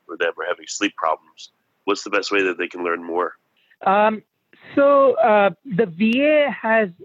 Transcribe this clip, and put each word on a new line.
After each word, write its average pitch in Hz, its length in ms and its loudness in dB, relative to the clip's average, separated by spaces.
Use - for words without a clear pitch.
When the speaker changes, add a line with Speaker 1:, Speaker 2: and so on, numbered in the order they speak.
Speaker 1:
or 82 80 -12
them 82 220 -2
are 82 100 -8
having 80 180 -8
sleep - 300 -6
problems, - 540 -6
what's 98 200 -4
the 101 60 -14
best 98 220 -2
way 101 120 2
that 90 120 -2
they 87 120 -6
can 90 140 -12
learn 85 220 -4
more? 85 300 -4
Speaker 2:
Um, 208 380 2
so, 285 420 4
uh, 214 340 4
the 226 180 0
V 220 380 0
A 294 280 2
has, 220 380 0